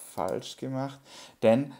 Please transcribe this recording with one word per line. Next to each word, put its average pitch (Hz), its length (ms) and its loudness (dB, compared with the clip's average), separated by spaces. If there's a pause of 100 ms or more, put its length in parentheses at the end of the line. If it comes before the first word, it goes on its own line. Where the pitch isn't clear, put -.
(140)
falsch - 420 -4
gemacht, 131 440 -6 (420)
denn 139 380 6